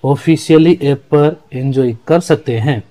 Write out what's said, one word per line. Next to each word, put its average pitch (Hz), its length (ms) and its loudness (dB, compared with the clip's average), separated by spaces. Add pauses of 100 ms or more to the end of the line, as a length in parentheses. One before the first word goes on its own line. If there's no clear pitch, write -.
officially 160 800 2
ऐप 139 220 -2
पर 151 300 0 (180)
enjoy 131 420 -2 (120)
कर 165 140 2
सकते 135 380 -2
हैं। 113 300 -2